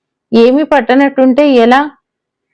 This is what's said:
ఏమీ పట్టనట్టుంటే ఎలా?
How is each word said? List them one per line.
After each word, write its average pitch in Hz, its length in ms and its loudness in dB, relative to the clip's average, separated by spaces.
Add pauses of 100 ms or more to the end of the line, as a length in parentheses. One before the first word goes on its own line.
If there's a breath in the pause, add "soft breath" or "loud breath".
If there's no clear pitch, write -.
(340)
ఏమీ 254 280 2
పట్టనట్టుంటే 277 880 0
ఎలా? 254 400 0 (640)